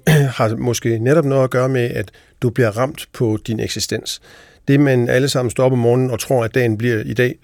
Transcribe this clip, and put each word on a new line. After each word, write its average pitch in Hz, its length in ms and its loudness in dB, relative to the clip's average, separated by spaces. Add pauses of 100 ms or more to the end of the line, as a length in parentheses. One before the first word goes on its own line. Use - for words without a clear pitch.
<clears throat> 143 280 2
har 117 200 0
måske 120 420 -2
netop 143 260 2
noget 135 200 2
at 123 60 -2
gøre 131 180 0
med, 120 220 0
at 110 200 -6 (320)
du 123 80 2
bliver 117 200 0
ramt 131 420 -4
på 110 340 -2
din 110 140 -4
eksistens. - 600 -6 (480)
Det, 139 120 4
man 127 280 2
alle 127 200 2
sammen 127 220 -2
står 131 140 0
op 131 80 2
om 127 60 0
morgenen 123 320 2
og 113 100 -4
tror, 123 240 0
at 110 100 -6
dagen 117 240 0
bliver 117 260 -2
i 110 100 -6
dag, 123 280 0